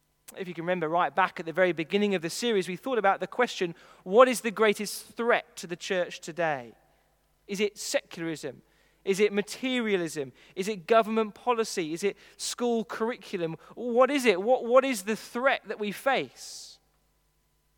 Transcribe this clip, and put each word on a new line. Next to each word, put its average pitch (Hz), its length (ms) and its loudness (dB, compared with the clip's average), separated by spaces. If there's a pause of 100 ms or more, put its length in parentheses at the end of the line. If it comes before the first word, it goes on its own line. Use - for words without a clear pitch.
(380)
If 185 80 -8
you 175 80 -10
can 165 80 -8
remember 170 260 0
right 175 240 2
back 185 280 2
at 160 60 -12
the 160 60 -6
very 180 200 4
beginning 196 420 0
of 165 80 -2
the 165 80 -4
series, 214 380 0
we 180 80 -6
thought 254 220 -4
about 190 200 4
the 185 80 -6
question, 190 480 -2 (300)
what 226 240 8
is 240 140 0
the 226 100 -2
greatest 208 640 -2
threat 233 400 0
to 190 100 -12
the 170 80 -10
church 180 460 -4
today? 147 520 -4 (760)
Is 196 100 -6
it 208 180 -2
secularism? 165 840 -6 (420)
Is 190 140 0
it 208 140 4
materialism? 202 1000 -2 (220)
Is 190 140 -4
it 190 180 -6
government 220 480 2
policy? 214 580 -4
Is 170 120 -6
it 196 120 -4 (200)
school 233 480 -2
curriculum? 190 720 -6 (180)
What 247 340 2
is 277 160 0
it? 185 160 4
What, 240 240 2
what 254 200 6
is 240 180 -2
the 208 140 -2
threat 247 500 0
that 202 140 -8
we 208 100 -4
face? - 880 -4 (1000)